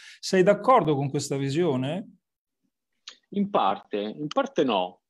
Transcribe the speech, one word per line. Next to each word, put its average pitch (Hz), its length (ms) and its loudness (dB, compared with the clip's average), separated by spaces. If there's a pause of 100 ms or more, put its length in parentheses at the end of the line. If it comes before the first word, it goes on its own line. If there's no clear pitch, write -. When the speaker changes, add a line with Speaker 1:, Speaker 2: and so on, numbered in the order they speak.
(180)
Speaker 1:
Sei - 240 2
d'accordo 202 540 4
con 135 140 -4
questa 143 260 -4
visione? 139 720 -2 (1300)
Speaker 2:
In 202 140 -2
parte, 104 480 -2
in 107 300 -6
parte 262 360 -2
no, 95 480 -2